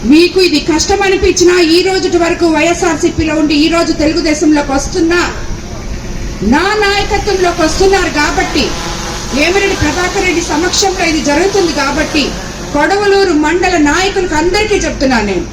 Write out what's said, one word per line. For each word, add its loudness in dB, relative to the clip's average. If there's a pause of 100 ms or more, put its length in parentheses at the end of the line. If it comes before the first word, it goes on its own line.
మీకు 4
ఇది 2
కష్టం 0
అనిపించినా, 2
ఈ 4
రోజుటి 0
వరకు 0
వైఎస్ఆర్సీపీలో 0
ఉండి 0
ఈ 0
రోజు 0
తెలుగుదేశంలోకి 0
వస్తున్నా, 0 (1200)
నా 2 (200)
నాయకత్వంలోకి 0
వస్తున్నారు 2 (100)
కాబట్టి, 0 (720)
వేమిరెడ్డి 0
ప్రభాకర్ -2
రెడ్డి 0
సమక్షంలో -2
ఇది 0
జరుగుతుంది 0
కాబట్టి, -2 (480)
కొడవలూరు 2 (120)
మండల 0
నాయకులకు 0
అందరికీ 0
చెప్తున్నాను 0
నేను. -4